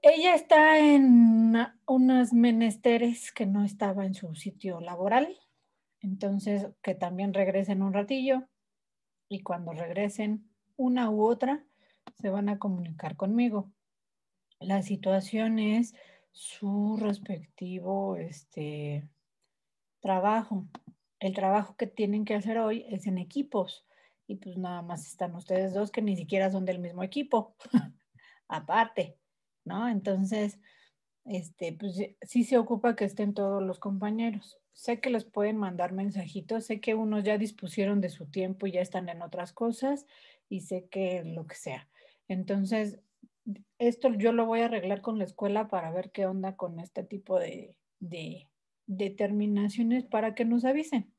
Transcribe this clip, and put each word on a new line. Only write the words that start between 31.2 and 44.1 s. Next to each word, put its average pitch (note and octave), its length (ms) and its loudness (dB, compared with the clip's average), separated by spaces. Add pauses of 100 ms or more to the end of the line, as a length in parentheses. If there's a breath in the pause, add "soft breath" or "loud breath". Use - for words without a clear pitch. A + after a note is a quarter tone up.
este, F3 480 -8
pues, F3+ 240 -8
sí, G3+ 260 -8
sí A#3+ 220 0
se B3+ 140 4
ocupa A3+ 380 0
que A3 80 -2
estén G3+ 300 -4
todos G3 280 -2
los F#3+ 160 -4
compañeros. G#3 800 -6 (140)
Sé A#3 280 -6
que C4 100 -2
les A3+ 140 -2
pueden G#3+ 320 -2
mandar F3+ 360 -4
mensajitos, F#3+ 720 -6
sé G#3+ 160 -6
que A3+ 140 -2
unos G#3+ 300 -2
ya G#3+ 120 2
dispusieron G3+ 640 -2
de F3+ 80 -2
su E3 180 -12
tiempo F#3+ 400 -6
y F#3+ 60 -4
ya F3+ 80 0
están F#3 280 -6
en E3+ 140 -10
otras F3 300 -10
cosas C4 540 -2 (420 soft breath)
y F#3+ 120 -8
sé F3+ 280 -8
que F3+ 360 -4
lo D#3+ 220 -10
que - 100 -18
sea. C3 320 -12 (400 soft breath)
Entonces, G3 720 -2 (800)
esto A#3+ 360 2